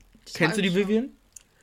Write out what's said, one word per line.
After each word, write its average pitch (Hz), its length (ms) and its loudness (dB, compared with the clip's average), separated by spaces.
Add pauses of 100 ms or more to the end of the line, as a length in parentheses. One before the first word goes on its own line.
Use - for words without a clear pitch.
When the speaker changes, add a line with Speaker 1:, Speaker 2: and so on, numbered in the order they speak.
(340)
Speaker 1:
Kennst 170 240 0
du 196 40 0
die, 190 60 0
Speaker 2:
Tagesschau. 185 200 0
Speaker 1:
Vivian? 233 220 0 (520)